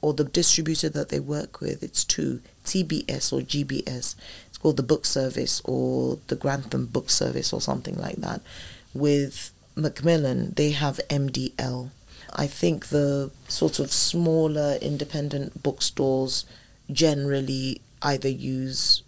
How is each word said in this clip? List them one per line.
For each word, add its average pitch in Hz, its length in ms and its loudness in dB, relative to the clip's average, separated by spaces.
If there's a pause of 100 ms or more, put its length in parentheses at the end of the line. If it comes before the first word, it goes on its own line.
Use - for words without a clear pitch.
or 151 120 2
the 147 120 2
distributor 156 640 2
that 147 220 -4
they 143 100 -2
work 147 400 -6
with, - 240 -4
it's - 180 -2
two, - 380 -2 (240)
T 190 180 2
B 156 260 -2
S - 240 -2
or 135 80 0
G 143 220 -2
B 135 240 -4
S. 127 300 -4 (320)
It's - 100 -20
called 151 180 4
the 139 60 0
Book 151 240 2
Service 127 580 0
or 127 640 0
the - 80 -2
Grantham 135 520 -2
Book 120 220 -2
Service - 440 2
or - 80 -2
something - 340 -4
like - 220 -6
that. - 240 -6 (520)
With 143 600 0 (240)
Macmillan, 147 800 0
they 151 160 4
have 143 260 -2 (100)
M 139 200 0
D 131 280 -4
L. 127 360 -6 (420)
I 143 140 0
think 170 400 0
the 143 420 2 (160)
sort - 320 2
of 135 140 -2
smaller 160 920 2
independent 143 800 -4
bookstores - 840 0 (440)
generally 139 920 0 (220)
either 139 260 0
use 131 800 0